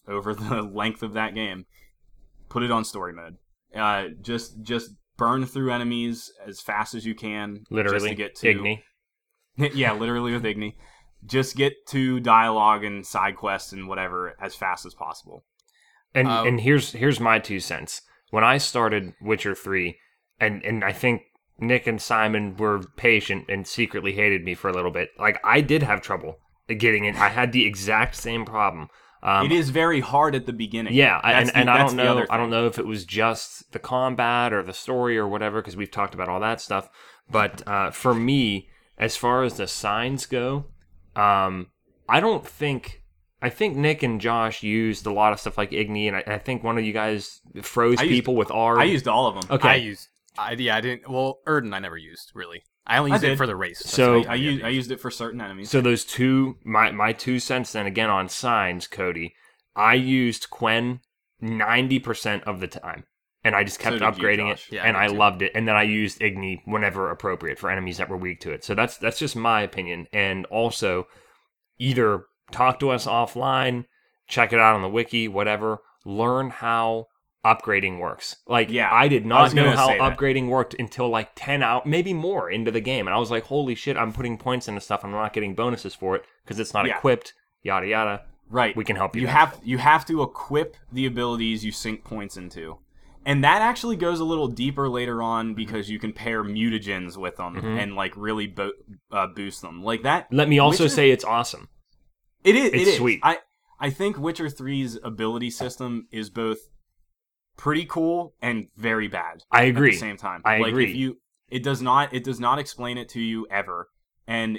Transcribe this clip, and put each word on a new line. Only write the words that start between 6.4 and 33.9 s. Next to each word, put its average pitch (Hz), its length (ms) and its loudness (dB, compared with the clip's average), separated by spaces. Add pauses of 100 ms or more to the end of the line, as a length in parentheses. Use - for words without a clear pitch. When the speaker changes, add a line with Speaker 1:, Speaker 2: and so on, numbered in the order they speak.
Speaker 1:
as 101 160 -16
fast 104 320 -4
as 110 120 -8
you 113 100 -4
can 104 540 -10
Speaker 2:
Literally. 104 300 0
Speaker 1:
just 104 100 -2
to 104 60 -6
get 104 220 -8
to - 160 0
Speaker 2:
Igni. 104 280 -4 (760)
Speaker 1:
<laughs> 139 160 0
Yeah, 123 200 2
literally 120 400 -2
with 117 100 -4
Igni. 104 320 -4 (500)
Just 131 320 -2
get 139 160 2 (140)
to 131 320 0
dialogue 110 640 6
and 101 220 -6
side 98 300 -2
quests 98 380 -6
and 95 140 -14
whatever 90 520 -6
as 98 160 -12
fast 92 300 -6
as 90 80 -18
possible. - 520 -16 (680)
Speaker 2:
And, 131 140 2
Speaker 3:
Uh, 113 160 0
Speaker 2:
and 120 180 0
here's, 135 300 2
here's 123 280 0
my 113 200 4
two 101 200 -6
cents. - 420 -10 (280)
When 110 140 2
I 131 160 6
started 107 600 0
Witcher 104 360 -2
Three, 92 420 -2 (420)
and, 104 240 -2
and 107 200 -2
I 98 80 0
think 120 320 0 (360)
Nick 120 280 0
and 113 120 -2
Simon 107 580 0
were 104 240 0 (160)
patient 113 520 2
and 98 160 -4
secretly 98 480 -4
hated 101 300 2
me 90 100 -6
for 95 160 -6
a 90 40 -2
little 90 180 -2
bit. 87 260 -4
Like, 107 260 0
I 127 180 4
did 147 200 2
have 107 200 0
trouble 82 340 -8 (320)
getting 107 380 2
in. 104 100 -2
I 101 140 4
had 120 220 0
the 117 140 4
exact 104 500 0
same 117 300 -6
problem. 98 440 -2 (340)
Um, 98 240 4
Speaker 1:
It 151 40 2
is 160 200 2
very 160 300 2
hard 143 340 2
at 123 100 -4
the 120 80 -4
beginning. 110 400 -4
Speaker 2:
Yeah, 123 300 6
I, 120 100 4
Speaker 1:
That's 123 60 6
Speaker 2:
and, 123 100 4
Speaker 1:
the, - 120 0
Speaker 2:
and 123 100 4
I 123 80 8
Speaker 1:
that's 139 140 4
Speaker 2:
don't 127 40 -4
Speaker 1:
the 127 60 2
Speaker 2:
know. 127 80 6
Speaker 1:
other 123 180 2
Speaker 2:
I 113 80 2
don't 117 80 0
Speaker 1:
thing. 117 60 -2
Speaker 2:
know 117 160 2
if 113 100 -4
it 110 80 -4
was 101 200 -6
just 110 640 -4
the - 80 -8
combat 120 760 0